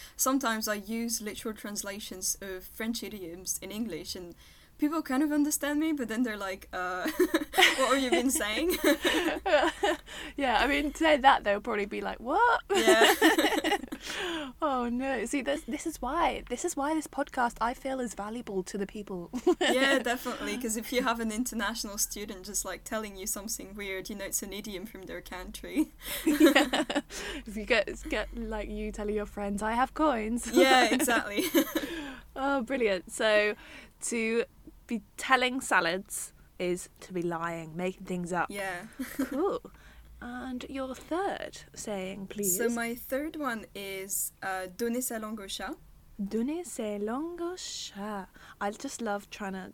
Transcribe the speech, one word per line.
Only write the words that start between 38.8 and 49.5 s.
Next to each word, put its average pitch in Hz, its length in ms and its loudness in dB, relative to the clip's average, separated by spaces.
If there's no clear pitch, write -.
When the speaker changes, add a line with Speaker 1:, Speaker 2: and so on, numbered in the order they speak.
Speaker 1:
<laughs> - 180 -8
Speaker 2:
Cool. 311 320 0
And 247 480 -8
your 262 260 -6
third - 580 -4
saying, 196 540 -6
please. 196 300 0
Speaker 1:
So 233 120 2
my 233 240 -2
third 285 440 -4
one 240 360 -4
is, 196 600 -6
uh, 185 240 -4
donner 233 240 0
sa 247 160 -4
langue 220 220 -8
au 196 80 -12
chat. 202 280 -6
Speaker 2:
Donner 233 480 -2
sa 214 340 -4
langue 277 420 -4
au 349 140 -4
chat. 202 720 -8
I 208 120 0
just 240 300 -8
love 202 280 -4
trying 196 240 -6